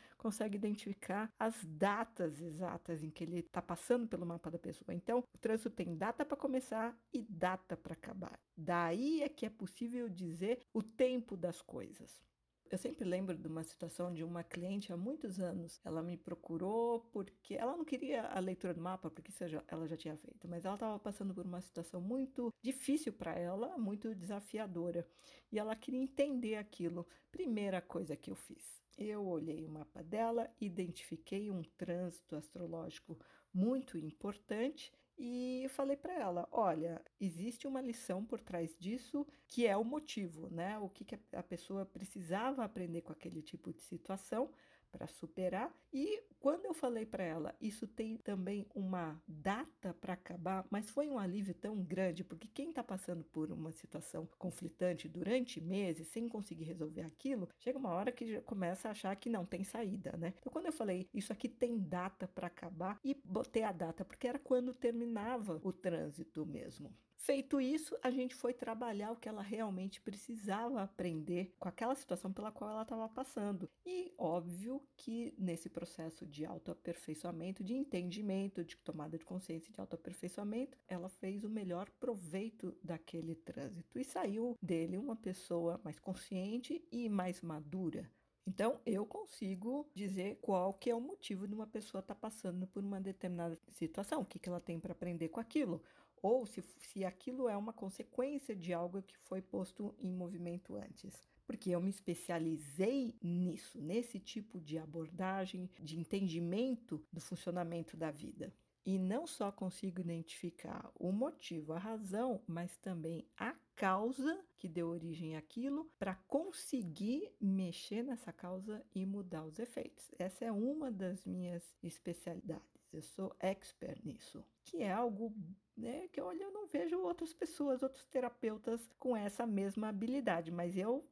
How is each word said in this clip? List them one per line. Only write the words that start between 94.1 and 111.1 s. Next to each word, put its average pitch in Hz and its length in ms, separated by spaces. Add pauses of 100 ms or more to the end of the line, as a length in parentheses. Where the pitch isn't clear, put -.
o - 20
que - 120
que 185 120
ela 175 100
tem 170 180
pra 170 140
aprender 170 380
com - 100
aquilo, 233 420 (400)
ou 233 240
se, 190 160
se - 440
aquilo 247 440
é 202 60
uma 214 180
consequência 240 800
de 175 180
algo 175 280
que - 160
foi 190 240
posto 202 560
em 185 140
movimento 175 640
antes. - 380 (320)
Porque 220 240
eu 175 120
me 190 80
especializei 170 1300
nisso, 175 600
nesse 202 380
tipo 208 400
de 156 180
abordagem, 180 920 (100)
de 156 200
entendimento 185 1120
do 165 80
funcionamento 170 800
da 160 120
vida. - 440 (320)
E 190 120
não 202 280
só 202 260
consigo 185 500
identificar - 920
o 180 160